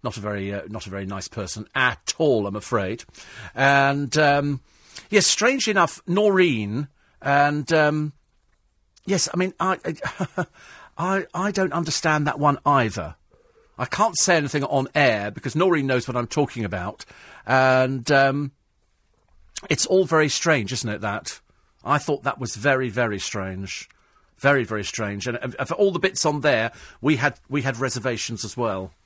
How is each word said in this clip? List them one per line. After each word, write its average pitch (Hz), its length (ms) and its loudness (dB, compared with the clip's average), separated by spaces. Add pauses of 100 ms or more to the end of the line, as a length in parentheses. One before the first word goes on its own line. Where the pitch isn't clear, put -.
Not 117 140 -6
a 107 60 -10
very, 101 320 -4
uh, 101 160 -6
not 107 180 -10
a - 20 -14
very 98 160 -8
nice 95 220 -8
person 104 480 -8
at 127 420 0
all, 127 300 2
I'm 98 80 -6
afraid. 104 480 -4 (500)
And, 139 640 2
um, 143 440 2 (480)
yes, 202 180 4
strangely 240 440 2
enough, 190 360 2
Noreen 165 800 2 (340)
and, 143 520 2
um, 151 400 2 (920)
yes, 185 280 0
I - 20 -4
mean, 180 240 -2
I, 180 260 0
I, - 600 -6 (260)
<laughs> - 260 -20
I, 185 360 -2
I 196 180 -2
don't 190 220 0
understand 151 540 0
that 139 120 -4
one 143 260 4
either. 110 500 2 (600)
I 127 80 -4
can't 202 320 0
say 175 200 4
anything 147 260 0
on 139 320 0
air 107 360 2
because 117 220 -8
Noreen 160 340 2
knows 127 200 0
what 123 80 -6
I'm 120 120 -2
talking 135 360 -2
about. 95 400 -6 (420)
And, 131 640 2
um, 139 420 2 (1160)
it's - 160 0
all 185 200 4
very 156 240 2
strange, 135 420 0
isn't 120 180 -6
it, 104 120 -6
that? 104 400 -6 (420)
I 143 140 0
thought 143 260 -2
that 135 160 -2
was 123 160 -6
very, 131 320 2
very 110 320 -2
strange. 95 680 -8 (480)
Very, 139 260 2
very 107 220 -4
strange. 101 420 -6
And, 120 140 -4
and 131 260 -8
for 165 60 -4
all 196 180 2
the 170 80 -4
bits - 260 -2
on 147 140 0
there, 120 320 2 (300)
we 143 160 2
had, 131 200 0 (120)
we 139 140 -2
had 123 140 -2
reservations 120 680 -4
as 101 100 -10
well. 95 380 -4 (120)